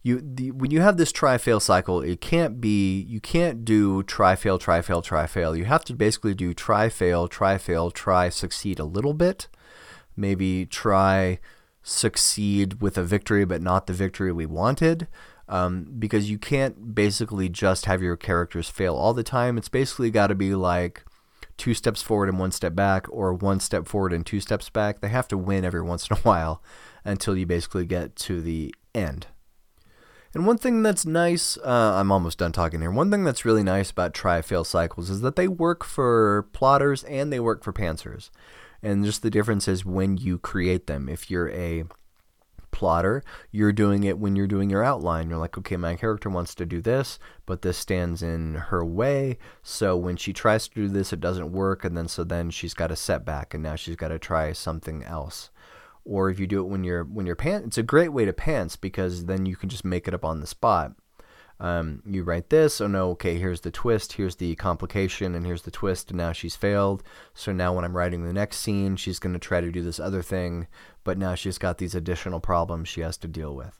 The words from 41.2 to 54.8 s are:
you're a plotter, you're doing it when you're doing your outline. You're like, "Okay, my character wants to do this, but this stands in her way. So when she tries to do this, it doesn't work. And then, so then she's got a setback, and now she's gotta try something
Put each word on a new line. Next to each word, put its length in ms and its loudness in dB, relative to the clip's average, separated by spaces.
you're 180 -2
a 360 -4
plotter, 540 2
you're 220 4
doing 320 4
it 140 0
when 180 0
you're 100 2
doing 220 2
your 160 2
outline. 460 0
You're 80 -2
like, 180 -4
"Okay, 220 -6
my 180 -2
character 320 -2
wants 280 -4
to 100 -6
do 160 -4
this, 360 -2
but 160 -6
this 160 -2
stands 440 -2
in 340 -4
her 280 -2
way. 540 0
So 340 0
when 220 -2
she 160 -6
tries 340 2
to 60 -20
do 140 -2
this, 220 0
it 100 -6
doesn't 300 -4
work. 360 -2
And 100 -4
then, 100 -4
so 160 -6
then 280 -4
she's 240 -8
got 180 -2
a 40 -4
setback, 580 -4
and 80 -6
now 140 -6
she's 200 -10
gotta 220 -6
try 340 -2
something 520 -8